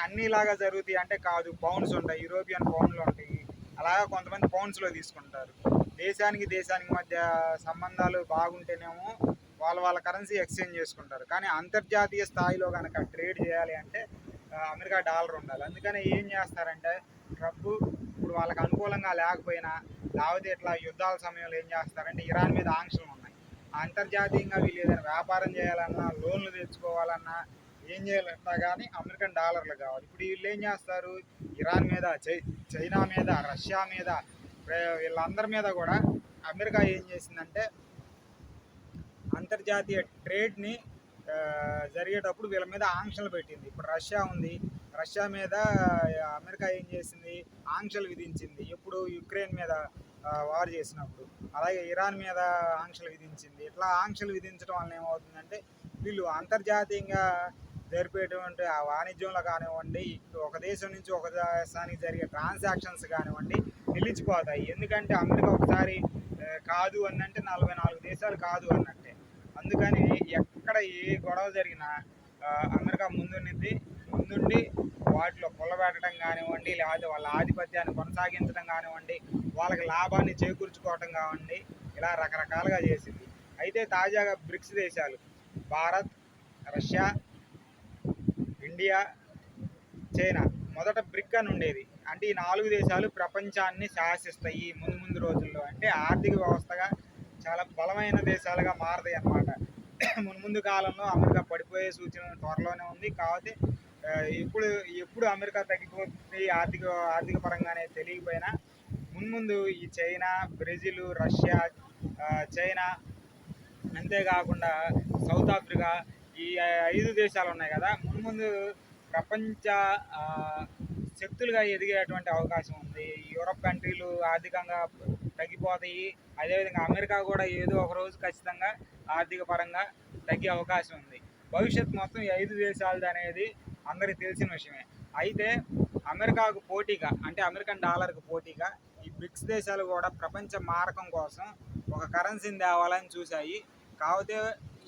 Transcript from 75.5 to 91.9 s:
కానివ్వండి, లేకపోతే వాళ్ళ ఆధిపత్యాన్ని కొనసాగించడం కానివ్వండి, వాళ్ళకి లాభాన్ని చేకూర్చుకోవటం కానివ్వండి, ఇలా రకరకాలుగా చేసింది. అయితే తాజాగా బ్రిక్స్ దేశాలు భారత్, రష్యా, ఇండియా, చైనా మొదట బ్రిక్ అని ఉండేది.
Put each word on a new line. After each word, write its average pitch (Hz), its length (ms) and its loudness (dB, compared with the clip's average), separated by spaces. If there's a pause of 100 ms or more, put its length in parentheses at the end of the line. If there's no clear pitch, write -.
కానివ్వండి, 165 500 -2
లేకపోతే 165 320 0
వాళ్ళ 151 200 -4
ఆధిపత్యాన్ని 165 680 2
కొనసాగించడం 175 720 -2
కానివ్వండి, 165 520 -6 (340)
వాళ్ళకి 175 280 0
లాభాన్ని 180 500 4
చేకూర్చుకోవటం 175 800 -2
కానివ్వండి, 160 500 -6 (360)
ఇలా 170 160 0
రకరకాలుగా 160 640 2 (140)
చేసింది. - 320 -4 (360)
అయితే 202 240 0
తాజాగా 202 500 4
బ్రిక్స్ 170 380 -8
దేశాలు 165 460 -2 (400)
భారత్, 170 520 0 (680)
రష్యా, 185 360 2 (1500)
ఇండియా, 190 420 2 (1120)
చైనా 180 200 6 (340)
మొదట 190 260 0
బ్రిక్ 208 360 0
అని 214 120 4
ఉండేది. 147 380 0 (220)